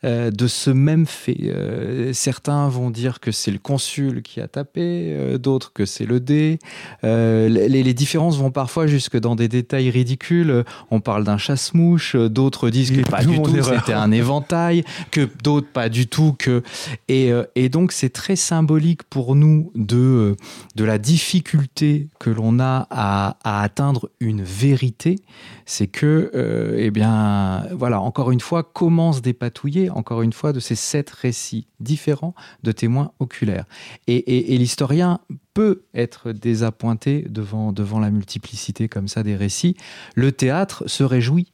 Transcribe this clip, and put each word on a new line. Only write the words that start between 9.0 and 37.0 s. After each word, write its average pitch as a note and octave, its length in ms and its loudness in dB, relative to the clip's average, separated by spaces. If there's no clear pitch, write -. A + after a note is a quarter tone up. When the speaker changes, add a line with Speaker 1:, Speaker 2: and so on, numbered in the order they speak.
Speaker 1:
dans A#2 180 0
des A#2 120 0
détails B2 420 0
ridicules. B2+ 760 2
On A2+ 80 2
parle G#2 240 -2
d'un G#2 160 0
chasse-mouche, E3 760 2
euh, A#2 140 4
d'autres C3+ 400 0
disent B2+ 220 0
que C3 60 2
Speaker 2:
Oui, C3+ 60 2
Speaker 1:
pas - 200 0
Speaker 2:
d'où D3+ 80 4
Speaker 1:
du D#3+ 60 2
Speaker 2:
mon D#3 60 2
Speaker 1:
tout, C#3+ 120 2
Speaker 2:
erreur. C3 240 2
Speaker 1:
c'était A#2 140 -2
un G#2+ 180 2
éventail, D3 720 2
que C#3+ 180 2
d'autres D3 280 2
pas A#2 180 -2
du A#2 160 0
tout. D3+ 320 2
Que, B2 240 0
et, C3 240 2
euh, A#2+ 140 0
et B2+ 140 2
donc E3+ 220 2
c'est - 200 -2
très - 240 -4
symbolique D#3+ 680 2
pour C3 320 -2
nous D#3 380 6
de, A2 240 0
euh, A#2+ 380 4
de G#2+ 80 0
la G#2+ 160 2
difficulté D3 1120 0
que - 100 -2
l'on A2+ 300 2
a C3 320 0
à, G2 520 0
à G#2 200 -2
atteindre C#3 560 -2
une G#2+ 240 -2
vérité. B2+ 720 0
C'est - 220 -4
que, D3+ 480 2
euh, A2+ 420 -2
eh A2 140 0
bien, G#2 800 2
voilà, B2 300 -2
encore A#2+ 280 -2
une B2 100 2
fois, E3+ 220 -4
comment E3 520 2
se C3 80 -4
dépatouiller, C#3+ 680 -2
encore A#2 320 -4
une A2+ 100 2
fois, D3 220 -2
de C3 60 -4
ces A#2 160 -4
sept - 340 -4
récits - 560 -6
différents D3+ 560 -4
de A2+ 100 -2
témoins B2 460 -2
oculaires. G2+ 480 -4
Et, A#2+ 100 2
et, B2+ 380 0
et B2+ 60 2
l'historien D3 600 0
peut G#3 260 2
être A#2 380 -4
désappointé A#2 920 -2